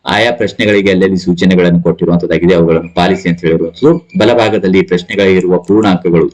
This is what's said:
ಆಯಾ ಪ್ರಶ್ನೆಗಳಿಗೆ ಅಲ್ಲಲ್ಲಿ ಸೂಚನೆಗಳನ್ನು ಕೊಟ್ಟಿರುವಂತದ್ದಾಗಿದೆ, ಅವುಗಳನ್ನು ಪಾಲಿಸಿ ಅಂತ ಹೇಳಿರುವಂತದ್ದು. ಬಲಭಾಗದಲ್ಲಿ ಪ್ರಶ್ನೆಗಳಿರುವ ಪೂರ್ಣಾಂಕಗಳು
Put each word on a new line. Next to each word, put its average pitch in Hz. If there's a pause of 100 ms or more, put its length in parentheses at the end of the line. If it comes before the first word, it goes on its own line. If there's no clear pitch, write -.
ಆಯಾ 113
ಪ್ರಶ್ನೆಗಳಿಗೆ 104
ಅಲ್ಲಲ್ಲಿ 95
ಸೂಚನೆಗಳನ್ನು 87
ಕೊಟ್ಟಿರುವಂತದ್ದಾಗಿದೆ, 85
ಅವುಗಳನ್ನು 82
ಪಾಲಿಸಿ 90
ಅಂತ 85
ಹೇಳಿರುವಂತದ್ದು. 85 (100)
ಬಲಭಾಗದಲ್ಲಿ 107
ಪ್ರಶ್ನೆಗಳಿರುವ 90
ಪೂರ್ಣಾಂಕಗಳು 90